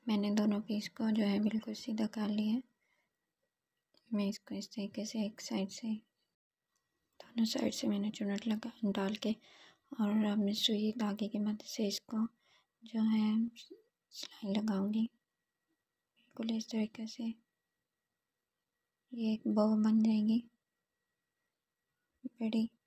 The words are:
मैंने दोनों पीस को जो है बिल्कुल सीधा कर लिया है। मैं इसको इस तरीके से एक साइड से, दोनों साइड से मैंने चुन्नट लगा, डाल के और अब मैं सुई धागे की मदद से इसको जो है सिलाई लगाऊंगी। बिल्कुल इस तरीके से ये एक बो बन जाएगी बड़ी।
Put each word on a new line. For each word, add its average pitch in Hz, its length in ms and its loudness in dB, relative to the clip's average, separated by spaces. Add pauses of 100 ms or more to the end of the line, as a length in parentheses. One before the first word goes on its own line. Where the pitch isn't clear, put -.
मैंने 208 240 2
दोनों 208 300 2
पीस 208 260 -4 (100)
को 220 140 0
जो 214 120 2
है 202 160 2
बिल्कुल 214 360 -2
सीधा 220 340 -4
कर 214 200 -4
लिया 214 240 0
है। 254 80 0 (1500)
मैं 202 160 2
इसको - 280 -6
इस 202 120 -8
तरीके 202 380 -6
से 220 200 -2
एक 208 160 -8
साइड 196 280 -4
से, - 180 -10 (1300)
दोनों - 260 -2
साइड 220 280 0
से - 140 -2
मैंने 202 240 0
चुन्नट 202 360 -4
लगा, 220 240 -2 (140)
डाल 196 320 0
के 214 180 -2 (560)
और 214 340 2
अब 208 120 2
मैं 202 180 2
सुई 214 440 2
धागे 208 280 -2
की 208 120 -4
मदद 208 280 -2
से - 200 -2
इसको 220 380 -2 (580)
जो 226 200 -2
है 220 540 4
सिलाई - 960 -10
लगाऊंगी। 208 500 2
बिल्कुल - 1500 -10
इस 220 140 -8
तरीके 220 360 -4
से 233 160 -10 (1900)
ये 226 220 0
एक 220 160 -2
बो 214 180 4 (160)
बन 220 200 6
जाएगी 220 400 4 (2000)
बड़ी। 226 280 0 (180)